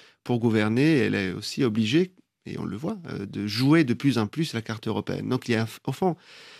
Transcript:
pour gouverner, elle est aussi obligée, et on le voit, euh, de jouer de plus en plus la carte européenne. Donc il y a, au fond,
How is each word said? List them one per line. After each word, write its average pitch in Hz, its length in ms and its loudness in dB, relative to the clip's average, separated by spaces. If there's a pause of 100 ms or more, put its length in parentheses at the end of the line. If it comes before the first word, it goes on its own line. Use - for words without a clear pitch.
(220)
pour 123 160 0
gouverner, 113 600 4
elle 101 180 2
est 95 160 -2
aussi 107 320 -4
obligée, 117 480 2 (340)
et - 120 -10
on 82 60 -6
le 92 120 -6
voit, 185 220 -8 (140)
euh, 98 140 -8
de 101 220 -6
jouer 135 340 4
de 120 120 2
plus 127 240 0
en 107 100 0
plus 156 240 -4
la 113 100 -4
carte 110 240 -8
européenne. 101 420 -4
Donc 127 200 -2
il 120 40 2
y 113 40 2
a, 113 100 0 (200)
au 139 60 -4
fond, 170 240 0 (440)